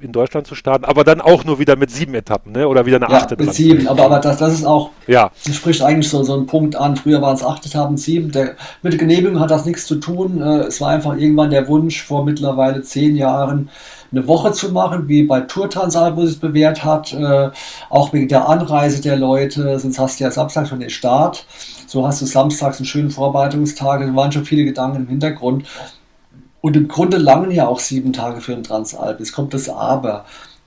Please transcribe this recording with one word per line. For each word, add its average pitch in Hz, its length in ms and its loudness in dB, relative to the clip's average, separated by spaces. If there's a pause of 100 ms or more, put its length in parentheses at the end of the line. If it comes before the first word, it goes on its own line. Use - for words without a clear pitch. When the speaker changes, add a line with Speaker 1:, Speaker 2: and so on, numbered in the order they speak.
Speaker 1:
in 131 120 -12
Deutschland 131 340 -2
zu - 80 -18
starten, 131 320 -2
aber 143 180 4
dann 156 160 6
auch 160 240 6
nur 151 140 -2
wieder 143 180 4
mit 131 140 0
sieben 139 240 -6
Etappen, 107 380 -6
ne? 131 140 0
Oder 131 200 4
wieder 127 100 6
eine 120 140 0
Speaker 2:
Ja, 131 80 6
Speaker 1:
achte 131 180 0
Speaker 2:
mit 147 120 0
Speaker 1:
dran. 151 60 -4
Speaker 2:
sieben, 151 320 6
aber, 135 200 4
aber 143 120 4
das, 143 200 0
das 160 160 2
ist 151 100 -2
auch, 147 280 2 (140)
Speaker 1:
Ja. 120 240 4 (140)
Speaker 2:
das 143 120 -4
spricht 160 260 0
eigentlich 151 260 4
so, 139 140 0
so 135 100 0
einen 135 140 -2
Punkt 156 280 0
an. 143 220 0
Früher 151 240 2
waren's 135 240 0
acht 143 220 -6
Etappen, 143 320 -2
sieben. 160 340 -2
Der, 135 240 -2 (240)
mit 170 140 0
der 151 40 0
Genehmigung 175 420 2
hat 156 100 0
das 151 160 2
nichts 170 180 -4
zu 151 120 -4
tun. 175 440 -4
Äh, 151 200 0
es - 200 -6
war 143 80 -2
einfach 147 300 -2
irgendwann 151 320 2
der 135 180 2
Wunsch, 156 340 0
vor 143 220 -2
mittlerweile 139 560 0
zehn 147 340 0
Jahren 139 540 -2 (420)
eine 127 160 -2
Woche 165 260 2
zu 190 200 -6
machen, 180 340 -2
wie 147 180 4
bei 131 180 2
Tour 170 260 -6
Transalp, 170 480 0
wo 170 80 0
sich's 156 160 -2
bewährt 156 420 0
hat, 156 300 -2
äh, 139 380 0 (400)
auch 143 240 2
wegen 135 140 0
der 135 200 2
Anreise 147 540 0
der 139 140 0
Leute, 135 600 0
sonst 131 200 -6
hast 131 200 -4
du 135 60 -2
ja 127 60 -2
samstags 147 400 -4
schon 127 100 -8
den 117 80 -10
Start. 135 560 0 (420)
So 131 200 -2
hast 143 160 -2
du - 20 -2
samstags 139 540 0
einen 131 80 -8
schönen 147 240 -2
Vorbereitungstag, 139 880 -2
es 131 140 -4
waren 143 180 0
schon 147 140 -4
viele 147 180 2
Gedanken 135 320 -4
im 127 120 -6
Hintergrund. 139 580 -4 (920)
Und 151 160 0
im 147 120 2
Grunde 180 300 0
langen 160 340 4
ja 147 160 2
auch 127 100 -2
sieben 131 340 -4
Tage 120 280 -8
für 127 120 -10
den 117 120 -10
Transalp. 110 560 -8
Jetzt 110 120 -12
kommt 139 220 -6
das - 140 -6
Aber. 113 560 -4 (420)